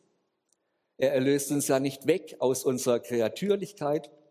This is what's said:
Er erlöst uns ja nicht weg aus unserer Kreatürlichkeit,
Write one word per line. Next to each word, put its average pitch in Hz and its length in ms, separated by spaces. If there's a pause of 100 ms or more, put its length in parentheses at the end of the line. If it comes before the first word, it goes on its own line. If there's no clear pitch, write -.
(960)
Er 131 160
erlöst 139 380
uns 143 180
ja 135 100
nicht 139 280
weg 185 320
aus 127 260
unserer 123 360
Kreatürlichkeit, 151 1120 (200)